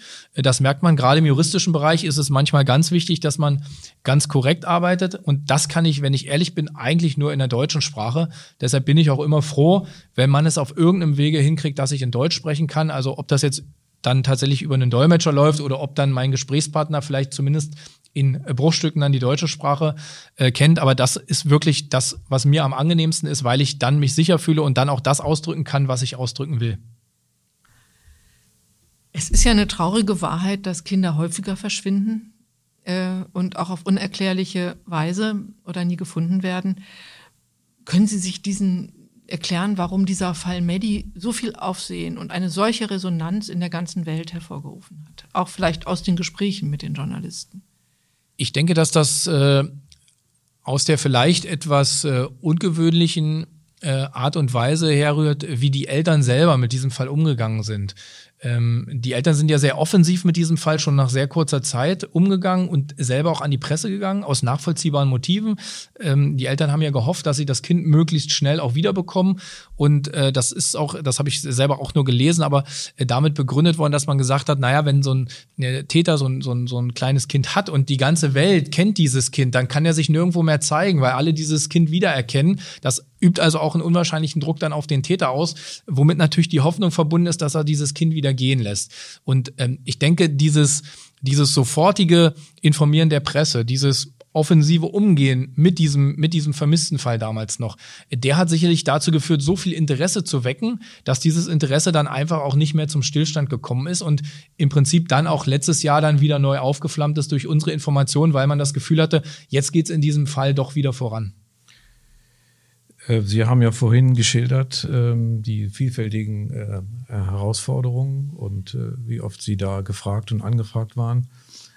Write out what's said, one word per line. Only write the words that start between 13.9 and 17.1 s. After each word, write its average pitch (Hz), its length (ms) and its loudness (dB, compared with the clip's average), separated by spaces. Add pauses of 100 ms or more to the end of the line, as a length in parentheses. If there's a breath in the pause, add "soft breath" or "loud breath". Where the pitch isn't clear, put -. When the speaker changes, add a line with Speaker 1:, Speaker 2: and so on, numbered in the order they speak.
Speaker 1:
dann 131 220 2
tatsächlich 135 380 0
über 147 140 -2
einen 127 140 2
Dolmetscher 156 440 4
läuft 147 260 4
oder 139 220 -6
ob 143 140 -8
dann 139 160 0
mein 131 200 0
Gesprächspartner 147 680 -2
vielleicht 135 320 -4